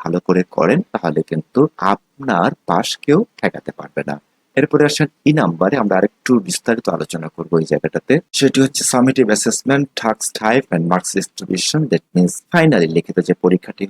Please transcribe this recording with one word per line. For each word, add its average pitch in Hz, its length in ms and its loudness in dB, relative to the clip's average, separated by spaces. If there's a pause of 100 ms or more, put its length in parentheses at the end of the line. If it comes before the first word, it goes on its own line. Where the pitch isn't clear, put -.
ভালো 85 140 -4 (100)
করে 90 160 2 (140)
করেন, 98 220 2 (140)
তাহলে 85 260 -2 (120)
কিন্তু - 300 -2 (320)
আপনার 107 560 -2 (200)
পাস 87 180 0 (160)
কেউ 151 160 2 (200)
ঠেকাতে - 400 -4
পারবে - 300 -8
না। 71 60 -4 (440)
এরপরে 147 300 2
আসেন - 180 -2 (220)
ই - 20 4 (100)
নাম্বারে, 90 420 0
আমরা 101 160 0
আরেকটু - 320 -2 (160)
বিস্তারিত 110 420 -4
আলোচনা 80 460 -6
করবো 82 260 -6
এই 80 100 -4
জায়গাটাতে। - 420 -2 (240)
সেটি 135 260 2
হচ্ছে - 180 -2 (100)
summative 127 460 2
assessment, 135 460 0 (180)
task - 260 -2 (140)
type 110 340 0
and 85 160 0
marks 90 280 -2
distribution। 92 600 -4 (120)
That - 120 0 (120)
means - 180 2 (200)
finally 143 440 4
লিখিত - 200 -2 (120)
যে 90 40 4 (100)
পরীক্ষাটি 92 460 0